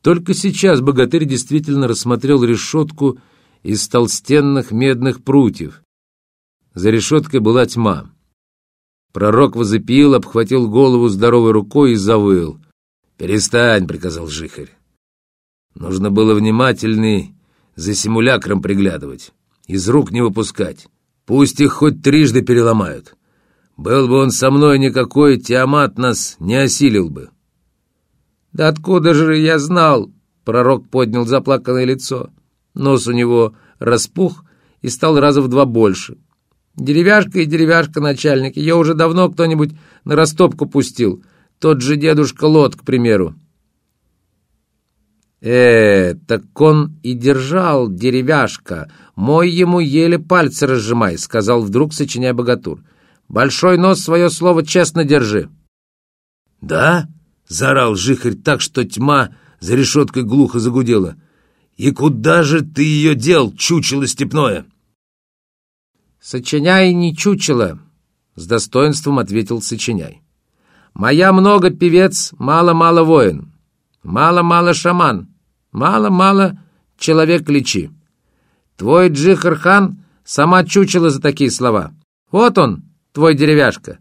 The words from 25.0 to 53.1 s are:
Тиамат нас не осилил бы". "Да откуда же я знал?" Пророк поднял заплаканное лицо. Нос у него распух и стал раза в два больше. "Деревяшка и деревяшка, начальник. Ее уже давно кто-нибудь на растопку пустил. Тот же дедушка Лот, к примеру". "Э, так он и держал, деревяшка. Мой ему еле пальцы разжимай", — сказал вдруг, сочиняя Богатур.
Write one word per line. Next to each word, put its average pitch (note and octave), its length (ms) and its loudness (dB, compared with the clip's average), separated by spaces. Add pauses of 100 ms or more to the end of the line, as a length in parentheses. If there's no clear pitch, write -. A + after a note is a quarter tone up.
Тиамат C3 600 -2
нас B2 400 -4
не F2+ 160 -4
осилил B2 560 0
бы". C2+ 200 -16 (1200)
"Да D#3 160 0
откуда D#3+ 460 2
же D#3 220 2
я D#3 220 2
знал?" D#3 520 0 (340)
Пророк B2 440 0
поднял A#2+ 380 -2
заплаканное B2+ 580 -2
лицо. B2+ 460 -6 (440)
Нос C3+ 320 0
у A#2+ 60 -2
него A#2+ 420 0 (240)
распух D#3 640 -2 (360)
и B2+ 80 -8
стал D3+ 320 0
раза C#3+ 220 2
в C3 60 -2
два C3+ 180 2
больше. A2+ 500 -2 (580)
"Деревяшка F#3 640 0
и D#3+ 60 0
деревяшка, D#3+ 540 0
начальник. C#3 560 -2
Ее D#3+ 220 0
уже E3 160 2
давно E3 360 0
кто-нибудь D#3+ 420 -2 (320)
на D3 120 -2
растопку D#3 500 0
пустил. B2 560 -4 (360)
Тот D3+ 240 0
же C#3 140 0
дедушка D3 480 0
Лот, D#3 320 2
к - 80 -20
примеру". A2 500 0 (2000)
"Э, A2 760 4
так - 460 -8
он D#3 420 2
и B2 100 -6
держал, C3+ 760 -2
деревяшка. A2+ 1000 -4 (240)
Мой D#3 360 0
ему F3 280 0
еле E3 400 0
пальцы D#3+ 480 0
разжимай", — A2+ 520 -2
сказал A2+ 440 -2
вдруг, A#2+ 300 -2
сочиняя B2+ 400 -6
Богатур. A#2+ 500 -4 (460)